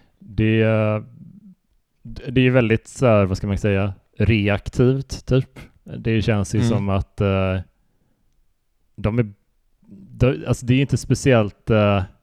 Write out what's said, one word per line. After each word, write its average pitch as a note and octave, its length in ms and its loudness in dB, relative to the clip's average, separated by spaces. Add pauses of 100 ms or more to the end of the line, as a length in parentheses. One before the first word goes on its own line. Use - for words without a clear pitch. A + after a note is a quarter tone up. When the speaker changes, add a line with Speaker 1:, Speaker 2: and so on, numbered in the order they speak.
(180)
Speaker 1:
Det, A2 440 0 (1400)
det B2 380 -4
är B2+ 100 4
väldigt, A2+ 380 2
så - 180 -2
här, G#2+ 180 4
vad F#2+ 120 -2
ska - 100 -6
man G2 120 -2
säga, G2 360 -2 (240)
reaktivt, A2 1080 0
typ. C3 320 -2 (400)
Det A2+ 240 -2
känns G#2 320 -2
ju A2 40 0
Speaker 2:
Mm. A#2+ 120 0
Speaker 1:
som G2+ 180 -2
att, G2 320 -4
eh, F#2+ 380 0 (1400)
de G#2+ 220 -4
är, G#2+ 140 -2 (580)
de, A2+ 580 -2
alltså, B2 180 -2
det B2 80 2
är C3 60 2
inte C3 160 -2
speciellt, A#2 760 0
eh, G2+ 320 2 (200)